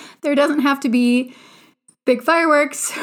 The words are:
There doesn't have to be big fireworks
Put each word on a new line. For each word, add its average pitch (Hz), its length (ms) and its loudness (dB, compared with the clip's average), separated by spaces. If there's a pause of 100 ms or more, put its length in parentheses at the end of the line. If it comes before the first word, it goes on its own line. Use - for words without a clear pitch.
(220)
There 294 140 0
doesn't 294 260 2
have 277 200 0
to 269 80 -2
be 247 440 0 (720)
big 240 160 0
fireworks 302 800 0